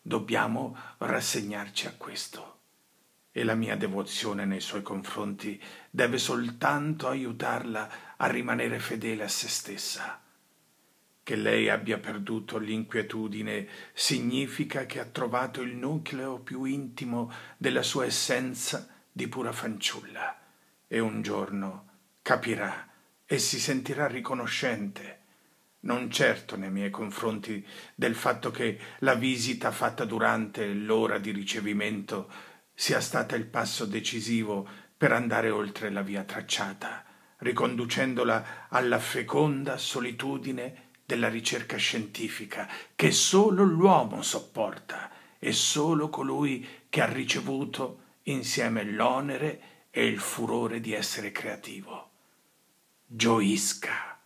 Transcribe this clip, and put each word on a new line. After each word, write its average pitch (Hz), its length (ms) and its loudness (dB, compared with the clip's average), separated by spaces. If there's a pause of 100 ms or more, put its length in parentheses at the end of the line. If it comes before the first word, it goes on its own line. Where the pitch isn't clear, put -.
Dobbiamo 113 760 0 (220)
rassegnarci 104 880 -2
a - 80 -12
questo. - 540 -10 (800)
E 120 120 -2
la 113 100 4
mia 110 220 0
devozione 101 680 -2
nei 98 160 0
suoi 104 220 -6
confronti 101 760 -6 (300)
deve 123 280 2
soltanto 131 920 0
aiutarla 117 1080 -4
a 131 100 2
rimanere 120 520 0
fedele 113 460 -4
a 101 40 -6
se - 200 -2
stessa. - 720 -6 (1040)
Che - 120 -2
lei 110 320 4
abbia 107 300 2
perduto 107 600 -4
l'inquietudine 107 1080 -2 (260)
significa 131 920 0
che 131 140 -6
ha 120 40 -6
trovato 123 580 -2
il 123 140 -6
nucleo 131 640 -4
più 127 240 -6
intimo 120 680 -2 (240)
della 127 260 2
sua 127 220 0
essenza 127 840 0 (220)
di 123 180 -6
pura 120 240 -2
fanciulla. - 880 -4 (480)
E - 120 -2
un 110 240 0
giorno 98 680 -4 (340)
capirà 104 680 0 (360)
e 143 140 0
si - 200 0
sentirà 135 480 0
riconoscente, 120 1120 -2 (640)
non 123 260 0
certo 117 460 2
nei 98 140 -4
miei 98 200 -2
confronti 107 760 -4 (280)
del 120 200 2
fatto 120 360 0
che 110 280 -2 (200)
la 131 160 6
visita 123 560 0
fatta 123 340 0
durante 113 720 2
l'ora 107 440 2
di 101 120 -4
ricevimento 104 1000 -2 (440)
sia - 260 2
stata - 360 0
il 117 100 -2
passo - 380 -2
decisivo 107 840 -2 (280)
per 139 160 4
andare 113 380 4
oltre 104 400 -2
la 98 120 -2
via 98 220 -4
tracciata, - 800 -6 (340)
riconducendola 120 1300 0
alla 123 300 4
feconda 139 800 2
solitudine 127 1120 -4 (140)
della 117 240 2
ricerca 117 480 -2
scientifica 104 920 -2 (260)
che 156 160 6
solo 196 540 8
l'uomo 160 580 8
sopporta - 880 -4 (280)
e - 140 0
solo 151 560 4
colui 135 580 0 (220)
che - 120 2
ha 113 120 4
ricevuto 135 1120 -2
insieme 117 600 0
l'onere 127 1080 0
e 117 160 2
il 110 140 2
furore 117 600 0
di 110 120 -4
essere 101 400 -4
creativo. - 760 -8 (960)
Gioisca. 110 1200 2